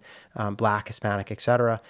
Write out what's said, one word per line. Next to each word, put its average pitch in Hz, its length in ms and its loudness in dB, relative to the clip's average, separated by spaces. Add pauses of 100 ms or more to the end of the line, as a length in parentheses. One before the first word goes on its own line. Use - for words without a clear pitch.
(360)
um, 104 200 -4
Black, 104 340 0
Hispanic, 104 420 -2
et 104 80 -10
cetera. 120 400 2 (100)